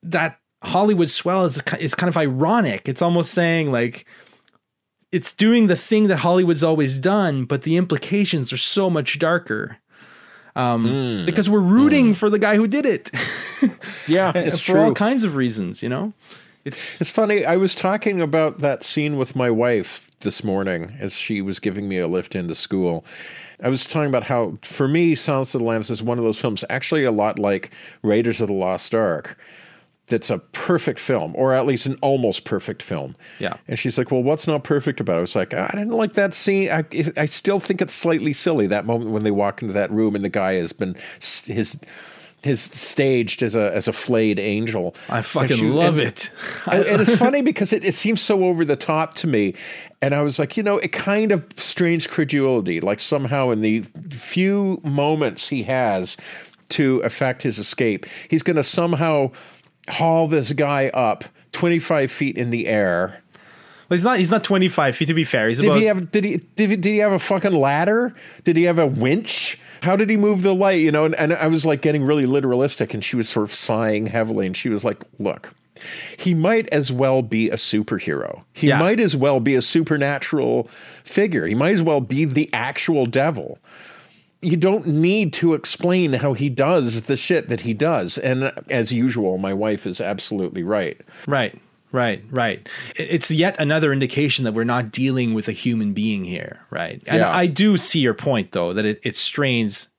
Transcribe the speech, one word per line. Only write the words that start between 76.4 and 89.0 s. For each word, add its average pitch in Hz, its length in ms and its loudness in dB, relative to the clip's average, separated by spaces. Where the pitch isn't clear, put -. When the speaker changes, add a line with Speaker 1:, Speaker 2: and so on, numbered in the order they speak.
Speaker 2:
as 135 240 0
well 131 300 2
be 110 260 0
a - 80 -2
superhero. 76 880 -4
He - 160 0
Speaker 1:
Yeah. 135 100 4
Speaker 2:
might 202 220 4
as 185 160 2
well 135 240 2
be 131 140 2
a 127 80 4
supernatural 139 1080 0
figure. 170 440 0
He 95 80 0
might 147 180 2
as 190 100 4
well 151 200 2
be 135 240 0
the 143 260 0
actual 135 540 0
devil." 131 520 -2
You 180 160 2
don't 185 300 2
need 170 480 2
to 165 200 2
explain 175 580 0
how 135 200 0
he 131 160 -2
does 131 540 0
the 135 140 -2
shit 160 320 0
that 117 140 -2
he 110 120 -2
does. 113 440 0
And 131 340 -2
as 120 220 0
usual, 117 440 0